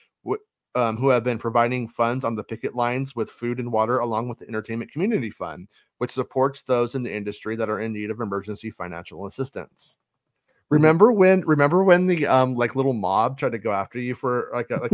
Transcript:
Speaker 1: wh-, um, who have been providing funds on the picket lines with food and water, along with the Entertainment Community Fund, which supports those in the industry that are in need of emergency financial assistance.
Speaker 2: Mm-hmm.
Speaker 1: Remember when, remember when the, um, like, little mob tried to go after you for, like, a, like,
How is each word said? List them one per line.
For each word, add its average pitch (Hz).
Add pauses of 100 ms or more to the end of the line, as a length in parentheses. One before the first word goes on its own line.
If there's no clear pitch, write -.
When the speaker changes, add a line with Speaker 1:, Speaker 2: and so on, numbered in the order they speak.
(260)
Speaker 1:
wh-, 123 (400)
um, 117
who 127
have 123
been 120
providing 120
funds 120
on 117
the 107
picket 113
lines 123
with 113
food 120
and 120
water, 113
along 117
with 120
the -
Entertainment 113
Community 165
Fund, 87 (260)
which 123
supports 131
those 123
in 131
the 98
industry 104
that 110
are 104
in 113
need 104
of 107
emergency 104
financial 90
assistance. -
Speaker 2:
Mm-hmm. -
Speaker 1:
Remember 160
when, 190
remember 151
when 180
the, 165
um, 127
like, 120
little 135
mob 110
tried 131
to 117
go 104
after 98
you 123
for, 123
like, 120
a, 120
like, 120